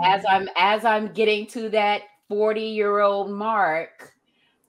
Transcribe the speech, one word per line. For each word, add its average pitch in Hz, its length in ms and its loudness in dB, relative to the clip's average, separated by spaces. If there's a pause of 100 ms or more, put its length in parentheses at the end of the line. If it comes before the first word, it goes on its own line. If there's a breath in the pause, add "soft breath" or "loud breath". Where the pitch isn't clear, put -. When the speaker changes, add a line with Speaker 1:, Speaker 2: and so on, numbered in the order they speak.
Speaker 1:
as 196 200 2
Speaker 2:
Mm. 208 60 -2
Speaker 1:
I'm, 190 260 2
as 208 300 2
I'm 214 280 0
getting 214 340 0
to 226 220 -8
that 208 340 0 (240)
forty-year-old 208 1000 0
mark, 202 840 -4 (560)